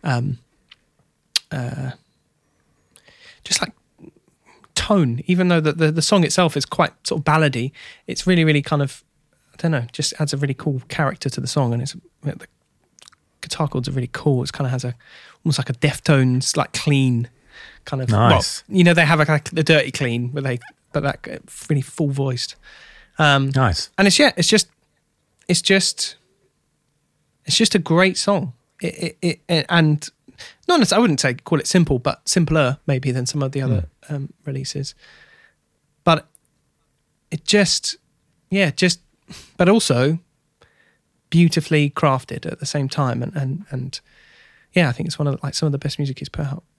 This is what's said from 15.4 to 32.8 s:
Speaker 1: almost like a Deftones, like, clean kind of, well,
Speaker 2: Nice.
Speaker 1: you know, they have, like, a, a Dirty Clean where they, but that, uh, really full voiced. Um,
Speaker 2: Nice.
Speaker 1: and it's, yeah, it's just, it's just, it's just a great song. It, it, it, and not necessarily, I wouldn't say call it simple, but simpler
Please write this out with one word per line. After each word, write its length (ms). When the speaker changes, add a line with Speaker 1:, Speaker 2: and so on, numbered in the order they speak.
Speaker 1:
almost 120
like 120
a 40
Deftones, 840
like, 160
clean 560
kind 180
of, 80
well, 180
Speaker 2:
Nice. 380
Speaker 1:
you 160
know, 100
they 120
have, 140
like, 100
a, 300
a 40
Dirty 280
Clean 400
where 120
they, 160
but 120
that, 160
uh, 60
really 120
full 280
voiced. 460
Um, 380
Speaker 2:
Nice. 420
Speaker 1:
and 100
it's, 120
yeah, 180
it's 100
just, 200
it's 140
just, 540
it's 120
just 180
a 40
great 380
song. 360
It, 400
it, 180
it, 200
and 380
not 100
necessarily, 200
I 20
wouldn't 180
say 140
call 260
it 80
simple, 320
but 300
simpler 480